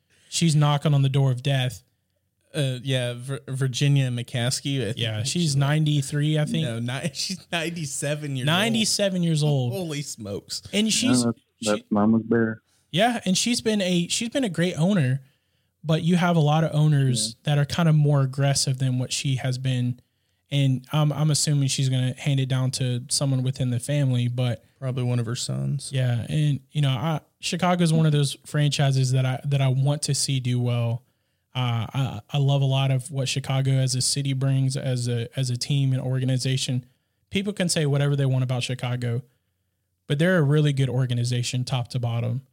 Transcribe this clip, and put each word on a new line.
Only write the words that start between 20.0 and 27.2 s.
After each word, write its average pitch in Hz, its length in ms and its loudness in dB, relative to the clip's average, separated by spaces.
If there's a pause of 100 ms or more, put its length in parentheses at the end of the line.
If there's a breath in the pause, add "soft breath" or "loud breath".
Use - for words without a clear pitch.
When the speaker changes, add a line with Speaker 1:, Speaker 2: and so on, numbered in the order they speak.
Speaker 1:
And 135 400 2
I'm, 151 200 2
I'm 151 200 0
assuming 143 340 0
she's 135 220 0
gonna 127 280 0
hand 139 220 0
it 135 100 0
down 131 240 0
to 123 360 -2
someone 135 340 0
within 131 280 -2
the 117 100 -2
family, 131 480 0
but 123 340 -2 (160)
Speaker 2:
Probably 131 240 -4
one 123 160 0
of 120 80 -2
her 113 80 -4
sons. 135 600 -6
Speaker 1:
Yeah, 123 340 0
and, 147 320 0 (100)
you 151 120 -2
know, 135 80 2
I, 143 300 -2 (200)